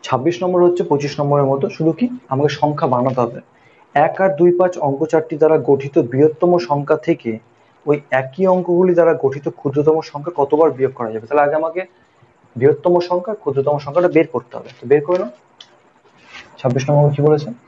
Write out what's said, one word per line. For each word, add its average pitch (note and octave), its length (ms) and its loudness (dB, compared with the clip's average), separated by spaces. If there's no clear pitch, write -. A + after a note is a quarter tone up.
ছাব্বিশ D3+ 400 -2
নম্বর F3+ 200 2
হচ্ছে F3 200 2
পঁচিশ C#3+ 360 -2
নম্বরের C#3+ 260 2
মতো, C3+ 240 -2
শুধু D#3+ 220 -2
কি A#3+ 140 -2
আমাকে C#3+ 200 0
সংখ্যা D3 380 -2
বানাতে B2+ 340 0
হবে। - 180 -4
এক D#3+ 280 0
আর F#3+ 140 2
দুই, F3 220 4
পাঁচ F3+ 200 2
অঙ্ক C#3 280 -2
চারটি D#3 320 -2
দ্বারা D#3 200 4
গঠিত C#3 400 0
বৃহত্তম D3+ 600 2
সংখ্যা C#3+ 400 -2
থেকে D3+ 340 -4
ওই D3 120 2
একই C3+ 360 -2
অঙ্কগুলি F3+ 460 2
দ্বারা E3 200 4
গঠিত C#3 360 -2
ক্ষুদ্রতম D3 520 0
সংখ্যা D#3 340 -12
কতবার D3+ 360 2
বিয়োগ B2+ 220 -2
করা A2+ 180 -8
যাবে? A2 160 -10
তাহলে D3 140 2
আগে D3 140 2
আমাকে E3 260 -4
বৃহত্তম D3+ 440 2
সংখ্যা, F3+ 360 -4
ক্ষুদ্রতম C#3+ 420 -2
সংখ্যাটা C#3+ 300 -2
বের D3+ 200 2
করতে A#2+ 300 -8
হবে। A#2+ 120 -16
তো B2 60 -14
বের D3 140 4
করে F3+ 160 -2
নাও। G#3+ 140 -4
ছাব্বিশ B2+ 320 -2
নম্বর D3 260 4
কি C#3+ 60 -4
বলেছে? D3 280 2